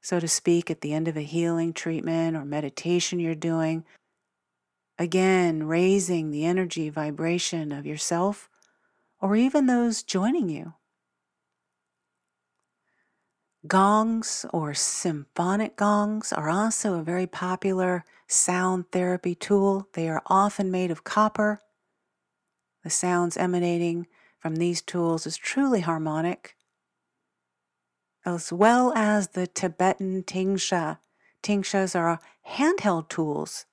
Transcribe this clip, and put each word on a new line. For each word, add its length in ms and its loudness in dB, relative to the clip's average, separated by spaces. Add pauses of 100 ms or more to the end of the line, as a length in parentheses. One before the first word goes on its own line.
so 180 -2
to 80 -2
speak, 420 2
at 120 -6
the 120 -6
end 140 -2
of 100 -4
a 40 -4
healing 520 -2
treatment 640 -2
or 80 -6
meditation 760 -2
you're 160 -2
doing. 480 -2 (1120)
Again, 640 2
raising 680 2
the 140 -2
energy 460 0
vibration 800 -4
of 160 -8
yourself 640 -2 (720)
or 160 2
even 300 4
those 360 2
joining 460 0
you. 260 -8 (3000)
Gongs 880 2
or 220 -2
symphonic 1000 -2
gongs 560 0
are 180 -2
also 480 0
a 60 -4
very 240 -2
popular 760 -2 (220)
sound 640 0
therapy 460 -2
tool. 560 2
They 160 -4
are 180 -2
often 420 2
made 220 0
of 140 -6
copper. 560 2 (1200)
The 80 -10
sounds 460 0
emanating 720 0 (320)
from 160 -4
these 260 0
tools 420 -2
is 120 -8
truly 460 0
harmonic, 720 -4 (1700)
as 260 -4
well 440 6
as 320 2
the 180 -4
Tibetan 800 -2
tingxia. 760 -2 (460)
Tingxias 500 0
are 240 0 (300)
handheld 600 0
tools 640 -4